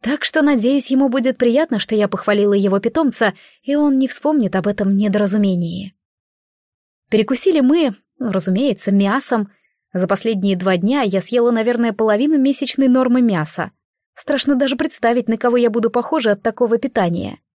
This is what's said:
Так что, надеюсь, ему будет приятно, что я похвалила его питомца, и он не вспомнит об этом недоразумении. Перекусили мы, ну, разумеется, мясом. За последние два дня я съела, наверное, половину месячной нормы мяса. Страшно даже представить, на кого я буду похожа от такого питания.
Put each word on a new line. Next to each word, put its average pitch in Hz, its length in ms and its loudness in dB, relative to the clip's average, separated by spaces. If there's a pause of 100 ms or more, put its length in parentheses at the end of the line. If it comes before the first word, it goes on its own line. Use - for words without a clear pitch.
Так 277 220 -4
что, - 180 -2
надеюсь, 269 500 2
ему 269 180 2
будет 254 280 -2
приятно, 254 420 0
что - 160 -4
я 208 120 2
похвалила 202 460 0
его 196 260 2
питомца, 233 540 0 (280)
и 285 140 -4
он 294 240 2
не 262 80 0
вспомнит 269 480 -2
об 190 120 -2
этом 202 280 0
недоразумении. 196 1000 -2 (1120)
Перекусили 247 500 0
мы, 277 340 2 (260)
ну, 240 120 -4
разумеется, 185 640 0
мясом. 202 580 0 (400)
За 180 140 -2
последние 196 500 -2
два 185 220 0
дня 233 240 0
я 196 180 0
съела, 233 300 0
наверное, 233 440 0
половину 220 440 2
месячной 269 500 0
нормы 254 360 4
мяса. 170 480 -2 (420)
Страшно 285 420 -2
даже 262 200 0
представить, 240 520 -2
на 226 80 0
кого 247 220 0
я 240 140 2
буду 220 180 0
похожа 240 440 -2
от 202 100 -6
такого 233 340 0
питания. 196 640 -4 (160)